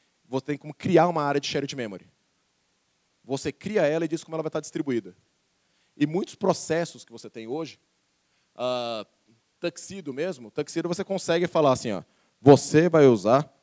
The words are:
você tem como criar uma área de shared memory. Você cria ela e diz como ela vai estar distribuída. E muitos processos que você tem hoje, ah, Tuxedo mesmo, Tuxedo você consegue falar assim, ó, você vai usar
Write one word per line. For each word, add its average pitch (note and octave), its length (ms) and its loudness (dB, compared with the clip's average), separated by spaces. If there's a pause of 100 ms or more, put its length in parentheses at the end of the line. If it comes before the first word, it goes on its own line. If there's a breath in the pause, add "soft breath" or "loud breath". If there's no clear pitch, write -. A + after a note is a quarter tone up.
(280)
você C3 180 -6
tem D3 120 -8
como D3+ 160 -16
criar E3+ 340 4
uma E3 140 -2
área C#3+ 180 0
de C#3 60 -6
shared C#3+ 280 -6
memory. G#2+ 320 -12 (1160)
Você C3+ 280 -6
cria G3+ 300 -4
ela D#3 220 0
e D#3+ 40 -4
diz D#3+ 140 -8
como D#3+ 140 -12
ela D#3 60 -4
vai D3+ 60 -8
estar D#3 120 -6
distribuída. B2+ 560 -6 (800)
E D3 100 0
muitos E3+ 280 -4
processos E3 720 -4
que - 60 -20
você A2+ 180 -18
tem A2+ 160 -14
hoje, C3 340 -10 (760)
ah, A#2+ 520 -6 (520)
Tuxedo F3 540 -8
mesmo, C3 380 -8
Tuxedo D#3+ 380 -6
você F3 140 -4
consegue F3 440 -2
falar D3+ 260 4
assim, A#2+ 200 -4
ó, F#2 100 -6 (360)
você D3 500 8
vai D#3+ 180 6
usar A#2+ 440 4 (120)